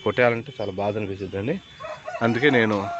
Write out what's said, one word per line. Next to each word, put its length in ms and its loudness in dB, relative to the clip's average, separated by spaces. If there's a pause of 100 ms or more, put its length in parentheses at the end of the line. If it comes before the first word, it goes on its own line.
కొట్టేయాలంటే 540 2
చాలా 220 -4
బాధ 200 0
అనిపిస్తుందండి, 540 -4 (720)
అందుకే 300 4
నేను 220 4 (200)